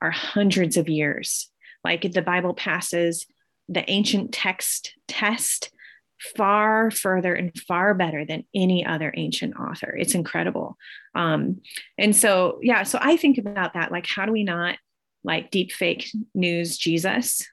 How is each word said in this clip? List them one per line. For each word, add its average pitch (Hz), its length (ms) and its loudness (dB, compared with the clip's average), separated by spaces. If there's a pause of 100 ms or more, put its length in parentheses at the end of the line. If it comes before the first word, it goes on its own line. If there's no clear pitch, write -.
are 165 100 0
hundreds 185 640 2
of 160 100 2
years. - 640 -2 (340)
Like, 170 300 0
the 185 80 2
Bible 180 320 0
passes 170 720 -2 (420)
the 175 220 -4
ancient 202 440 0
text - 600 -4 (140)
test - 640 -2 (680)
far 214 540 4
further 185 440 0
and 175 180 -4 (140)
far 185 260 4
better 160 320 0
than 156 200 -6 (100)
any 185 300 4
other 156 320 -2
ancient 160 400 -4
author. - 420 -8
It's - 160 0
incredible. 170 640 -2 (360)
Um, 165 480 0 (360)
and 208 180 4
so, 190 460 4
yeah, 226 220 4
so - 180 -2
I 311 160 6
think 285 200 6
about 202 360 -2
that, 170 180 -2
like, 175 160 -4
how 196 180 -2
do 214 60 0
we 220 120 2
not, 175 340 -2 (480)
like, 165 260 -2
deep 185 220 0
fake - 360 -2 (240)
news 170 440 0
Jesus, 190 760 0